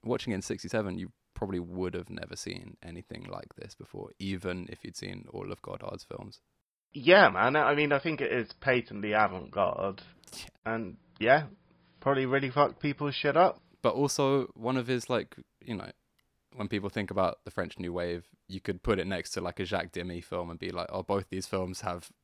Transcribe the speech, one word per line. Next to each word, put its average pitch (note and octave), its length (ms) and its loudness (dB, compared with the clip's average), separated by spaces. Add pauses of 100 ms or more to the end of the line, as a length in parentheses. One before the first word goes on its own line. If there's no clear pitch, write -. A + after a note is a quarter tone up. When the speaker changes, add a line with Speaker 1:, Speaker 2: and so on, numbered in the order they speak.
Speaker 1:
watching A2+ 280 -2
it G2 40 0
in G2 60 -4
sixty-seven, G2+ 560 -4
you F2+ 140 -8 (220)
probably F#2+ 260 -4
would F2+ 340 -4
have F2+ 160 -8
never E2 260 -10
seen F2+ 460 -10
anything E2+ 480 -14
like - 260 -12
this - 180 -16
before, - 440 -14
even F#2 520 -4
if F2+ 140 -14
you'd - 120 -12
seen - 360 -10
all - 200 -8
of - 100 -12
Godard's - 420 -10
films. - 360 -14 (540)
Speaker 2:
Yeah, D#3+ 360 10
man. A2 260 4
I D3 180 4
mean, D3 180 4
I C#3 60 4
think D3+ 220 -2
it C3 120 0
is A#2 160 0 (120)
patently G#2+ 520 0
avant-garde. G2 920 2 (320)
Speaker 1:
Yeah. - 100 -12 (300)
Speaker 2:
And, A2 220 -6 (220)
yeah, C#3 260 6 (560)
probably C3+ 260 2
really C3+ 240 2
fucked C#3+ 300 2
people's C#3+ 340 -2
shit D3 220 2
up. F3 240 6 (200)
Speaker 1:
But A#2 140 2
also, C#3 600 2
one A#2+ 220 -2
of B2 100 -2
his, B2 240 -2
like, A#2+ 260 -2 (280)
you A#2+ 100 -6
know, - 160 -8 (640)
when G#2+ 140 -6
people G2+ 220 -2
think G2+ 200 -4
about F#2+ 340 2
the A2 60 -12
French - 280 -6
New F2 140 -4
Wave, F2 340 -4 (200)
you F#2+ 140 -10
could F#2 220 -6
put G#2 160 2
it F2 80 -2
next F#2 260 -4
to, - 80 -4
like, F2 180 -6
a F#2+ 60 -2
Jacques F2+ 280 -2
Demy F2 280 -6
film F2 300 -6
and E2 80 -10
be F2+ 120 -6
like, F2 220 -4
"Oh, F#2 100 -4
both G2 280 -2
these F#2 160 -4
films F#2 340 -4
have F2 300 -6 (140)